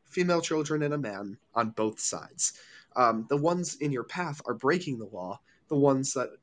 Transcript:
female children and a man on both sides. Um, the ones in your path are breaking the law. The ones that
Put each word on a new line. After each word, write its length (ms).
female 360
children 440
and 100
a 40
man 380
on 140
both 280
sides. 540
Um, 340
the 80
ones 400
in 140
your 140
path 420
are 80
breaking 460
the 60
law. 340
The 80
ones 380
that 160